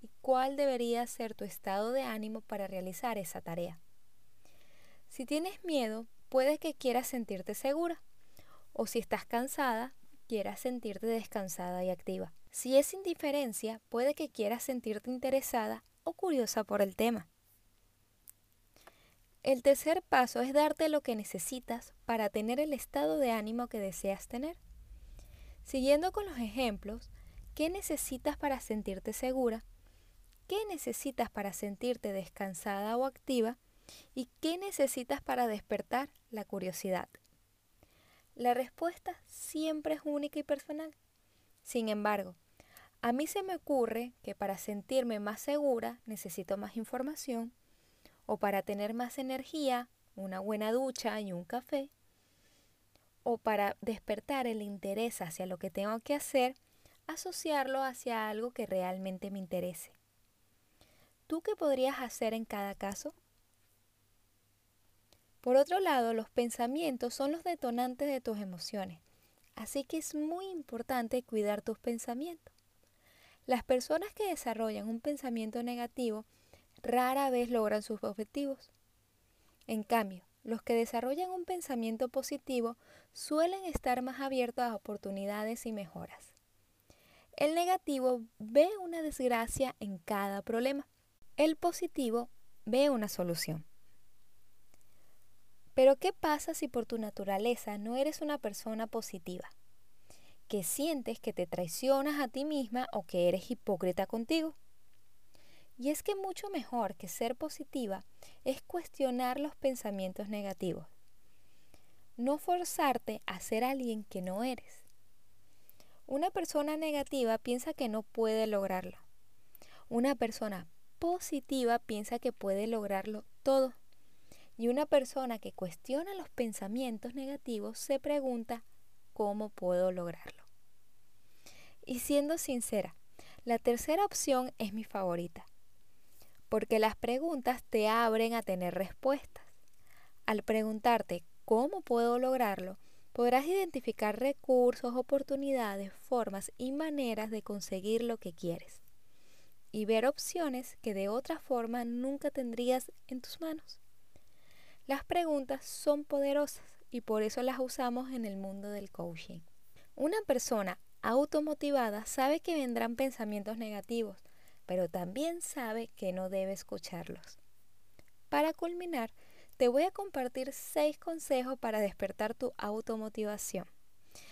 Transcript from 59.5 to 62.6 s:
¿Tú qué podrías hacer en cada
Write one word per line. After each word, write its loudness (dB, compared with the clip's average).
¿Tú -2
qué 0
podrías 4
hacer -2
en -2
cada -4